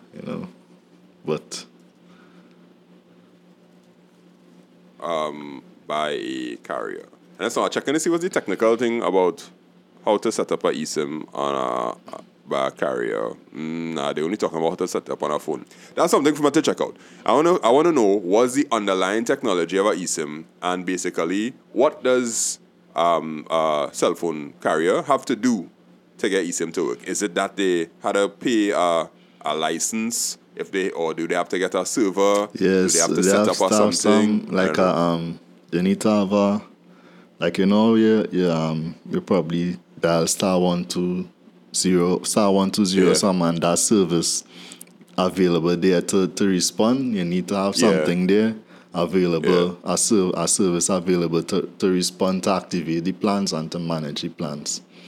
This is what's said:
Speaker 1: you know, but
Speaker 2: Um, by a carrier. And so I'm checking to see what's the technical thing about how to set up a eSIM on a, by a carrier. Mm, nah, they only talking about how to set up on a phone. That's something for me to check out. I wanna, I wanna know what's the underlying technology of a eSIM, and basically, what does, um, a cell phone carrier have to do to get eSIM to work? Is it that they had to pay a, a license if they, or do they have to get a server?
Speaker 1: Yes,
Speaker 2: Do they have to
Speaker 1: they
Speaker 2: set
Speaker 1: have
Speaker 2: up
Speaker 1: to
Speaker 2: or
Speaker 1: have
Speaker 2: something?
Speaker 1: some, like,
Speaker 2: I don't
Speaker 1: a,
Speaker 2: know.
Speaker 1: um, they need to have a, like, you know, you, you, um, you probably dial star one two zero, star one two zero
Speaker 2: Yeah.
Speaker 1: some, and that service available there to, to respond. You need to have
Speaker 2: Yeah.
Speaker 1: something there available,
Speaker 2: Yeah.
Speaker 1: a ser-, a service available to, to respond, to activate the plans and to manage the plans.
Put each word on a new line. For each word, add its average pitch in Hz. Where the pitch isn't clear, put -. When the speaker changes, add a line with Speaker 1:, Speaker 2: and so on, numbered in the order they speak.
Speaker 1:
you -
know, -
but -
Speaker 2:
Um, 73
by 76
a 62
carrier. 53
And -
so 110
I'm 92
checking -
to 160
see 165
what's 170
the 180
technical 113
thing 117
about 92
how 107
to 113
set 95
up 80
a 92
eSIM 76
on 64
a, -
by 69
a -
carrier. 58
Mm, 82
nah, 71
they 76
only 87
talking 82
about 80
how 87
to 92
set -
up 67
on 73
a 73
phone. 69
That's 156
something 151
for 151
me 143
to 151
check -
out. -
I 101
wanna, 160
I 110
wanna 156
know 131
what's 107
the 143
underlying 101
technology 95
of 98
a 104
eSIM, 80
and 90
basically, 90
what 147
does, 127
um, 80
a 76
cell 120
phone 78
carrier 90
have 139
to 135
do 107
to 117
get 92
eSIM 82
to 85
work? -
Is 92
it 98
that 95
they 87
had 87
to 98
pay 104
a, 82
a 76
license 85
if -
they, 95
or 80
do 82
they 85
have 87
to 95
get 90
a 92
server? 101
Speaker 1:
Yes, -
Speaker 2:
Do 95
they 82
have 82
to 78
Speaker 1:
they 87
Speaker 2:
set 95
Speaker 1:
have 107
Speaker 2:
up 90
Speaker 1:
to 101
Speaker 2:
or 95
Speaker 1:
have 104
Speaker 2:
something? 107
Speaker 1:
some, -
like, 92
Speaker 2:
I -
don't -
Speaker 1:
a, 92
Speaker 2:
know. 78
Speaker 1:
um, 85
they 85
need 95
to 113
have 101
a, 101
like, 85
you 95
know, 107
you, 110
you, 90
um, 80
you 90
probably 87
dial 85
star 92
one 87
two 90
zero, 90
star 101
one 95
two 104
zero 92
Speaker 2:
Yeah. 90
Speaker 1:
some, 92
and 82
that 85
service 87
available 87
there 87
to, 92
to 104
respond. 110
You 90
need 90
to -
have 196
Speaker 2:
Yeah. -
Speaker 1:
something 90
there 208
available, 175
Speaker 2:
Yeah. 90
Speaker 1:
a -
ser-, 92
a 85
service 87
available 87
to, -
to 98
respond, 95
to 104
activate 85
the 92
plans 101
and 80
to 87
manage 80
the 85
plans. 73